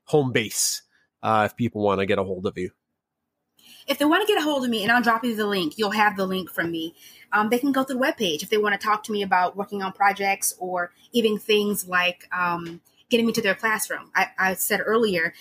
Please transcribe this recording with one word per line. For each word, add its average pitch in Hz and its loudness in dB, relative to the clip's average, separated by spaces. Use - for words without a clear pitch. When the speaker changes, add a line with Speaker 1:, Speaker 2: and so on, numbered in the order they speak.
Speaker 1:
home 143 2
base, - -2
uh, 107 4
if - -20
people 110 -2
wanna 98 2
get 98 2
a 98 0
hold 95 -6
of 95 -4
you? 90 -6
Speaker 2:
If 277 -2
they 285 0
wanna 359 4
get 415 4
a 311 -2
hold 285 0
of 240 -2
me, 220 -2
and 214 -2
I'll 240 2
drop 233 2
you 233 -2
the 208 -2
link, 190 -2
you'll 214 0
have 208 2
the 196 0
link 185 -4
from 170 -4
me. 165 -8
Um, 214 2
they 240 2
can 277 0
go 262 2
to 269 -8
the 247 -4
webpage 226 -2
if 190 -10
they 214 0
wanna 208 2
talk 214 0
to 220 -6
me 208 -2
about 185 0
working 202 -8
on 190 -6
projects 196 0
or 180 -4
even 214 2
things 208 0
like, 180 -2
um, 170 -4
getting 233 4
me 226 2
to 226 -2
their 196 2
classroom. 214 -4
I, 190 2
I 190 2
said 190 -2
earlier 196 2